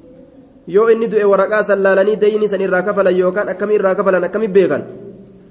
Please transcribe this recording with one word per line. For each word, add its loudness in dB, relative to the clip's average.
Yoo 2
inni 2
du'e 0
waraqaa 2
san 0
laalanii 2
dayni 0
san -4
irraa 0
kafalan 0
yookaan -2
akkamii -2
irraa 0
kafalan 0
akkamii -4
beekan? 2